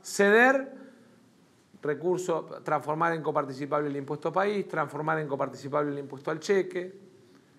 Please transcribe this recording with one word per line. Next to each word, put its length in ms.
ceder 720
recursos, 800
transformar 500
en 80
coparticipable 680
el 60
impuesto 380
país, 340
transformar 520
en 80
coparticipable 640
el 80
impuesto 320
al 80
cheque, 680